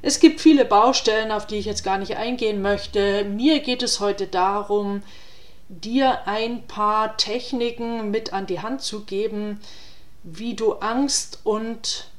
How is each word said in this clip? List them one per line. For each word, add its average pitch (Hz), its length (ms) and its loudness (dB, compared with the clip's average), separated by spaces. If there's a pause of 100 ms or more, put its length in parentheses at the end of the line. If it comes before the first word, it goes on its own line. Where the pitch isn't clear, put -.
Es - 180 0
gibt 320 220 8
viele 294 240 8
Baustellen, 220 640 4
auf 214 160 -2
die 208 100 -6
ich 202 100 -4
jetzt 208 180 -4
gar 196 140 0
nicht 196 180 -4
eingehen 220 460 -2
möchte. 202 640 0
Mir 247 360 4
geht 247 220 -2
es - 180 0
heute 202 260 0
darum, 202 760 0 (640)
dir 233 580 0
ein 226 400 -2
paar 214 520 0
Techniken 233 920 -2
mit 220 220 -4
an 196 140 -4
die 175 140 -4
Hand 247 200 -6
zu 208 240 -8
geben, 208 560 -4 (600)
wie 190 320 -8
du 214 180 2
Angst 254 720 -2
und 226 640 -2 (100)